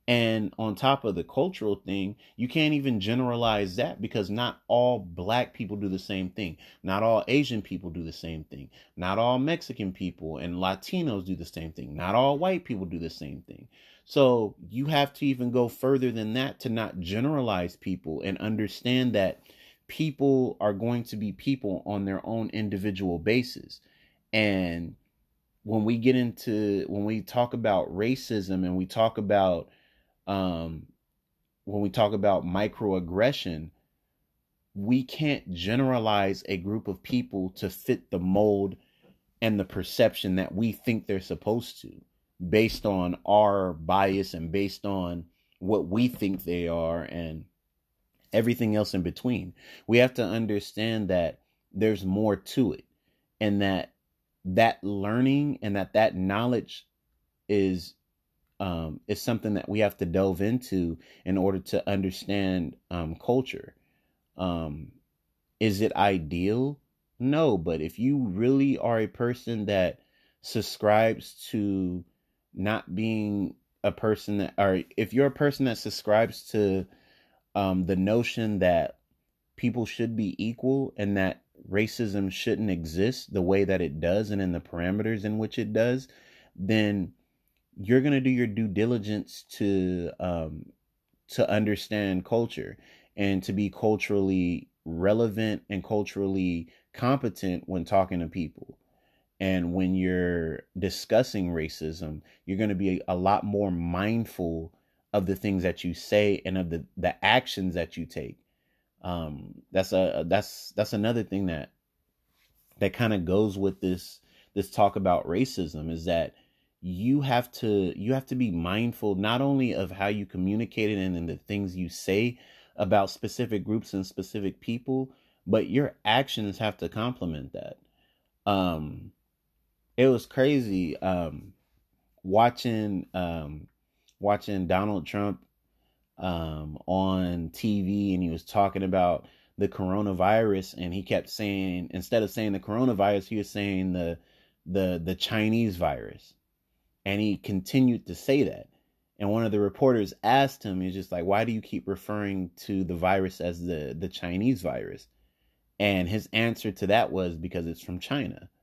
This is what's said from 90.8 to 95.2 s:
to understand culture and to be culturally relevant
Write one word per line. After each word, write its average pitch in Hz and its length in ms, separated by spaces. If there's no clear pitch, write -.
to - 220
understand 104 760
culture - 540
and 98 260
to - 100
be 101 160
culturally 95 1000
relevant 107 840